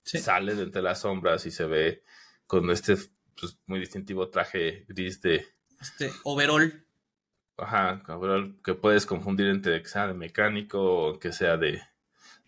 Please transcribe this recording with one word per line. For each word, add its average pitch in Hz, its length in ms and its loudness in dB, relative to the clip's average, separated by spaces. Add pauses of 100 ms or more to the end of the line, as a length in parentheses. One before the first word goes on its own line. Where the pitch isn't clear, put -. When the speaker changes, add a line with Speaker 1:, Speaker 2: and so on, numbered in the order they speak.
Speaker 1:
Sí. - 160 -6
Speaker 2:
sale 98 360 0
de 101 80 -4
entre 92 200 -6
las 92 200 -2
sombras 90 420 0
y 82 60 -8
se 82 160 -4
ve 80 360 0 (440)
con 87 240 2
este, 92 260 2 (420)
pues, 87 280 -12
muy 95 120 -6
distintivo 95 520 -6
traje 87 580 -2
gris 92 320 -8
de 82 260 2 (320)
Speaker 1:
Este - 320 -8 (140)
overol. 151 600 2 (800)
Speaker 2:
Ajá, 98 460 0
overall, 98 560 -2
que 92 100 0
puedes 104 320 4
confundir 98 420 0
entre 95 340 0
que - 60 -18
sea 101 180 -2
de 92 80 -4
mecánico 104 680 -2 (280)
o 76 100 -4
que 85 140 -6
sea 85 240 2
de, 85 260 0 (640)